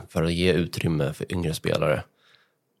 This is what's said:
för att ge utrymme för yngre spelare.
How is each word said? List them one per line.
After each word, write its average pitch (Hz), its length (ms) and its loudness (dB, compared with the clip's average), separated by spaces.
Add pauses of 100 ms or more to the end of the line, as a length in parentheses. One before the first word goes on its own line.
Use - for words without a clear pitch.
för 82 140 0
att 85 100 0
ge 87 200 4
utrymme 85 600 0
för - 200 -8
yngre 85 200 -2
spelare. 78 500 0 (760)